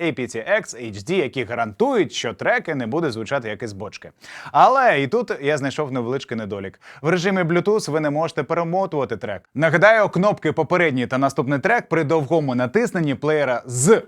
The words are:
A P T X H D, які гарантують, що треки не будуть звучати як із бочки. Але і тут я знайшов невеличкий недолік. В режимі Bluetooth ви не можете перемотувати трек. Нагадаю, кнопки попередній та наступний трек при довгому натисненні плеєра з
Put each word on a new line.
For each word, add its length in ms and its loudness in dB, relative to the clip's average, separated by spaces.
A 180 -2
P 0 -
T 320 -4
X 300 -12
H 180 -10
D, 40 0
які 300 0
гарантують, 680 0
що 200 -4
треки 420 -2
не 120 -4
будуть 260 -2
звучати 360 -4
як 140 -8
із 100 -8
бочки. 380 -14
Але 500 6
і 60 0
тут 240 -2
я 160 0
знайшов 340 -4
невеличкий 460 -4
недолік. 440 -8
В 80 0
режимі 320 2
Bluetooth 500 0
ви 80 0
не 100 0
можете 340 -2
перемотувати 720 -2
трек. 380 -10
Нагадаю, 540 6
кнопки 420 0
попередній 560 0
та 100 -2
наступний 420 0
трек 300 0
при 140 2
довгому 520 0
натисненні 600 0
плеєра 500 0
з 420 4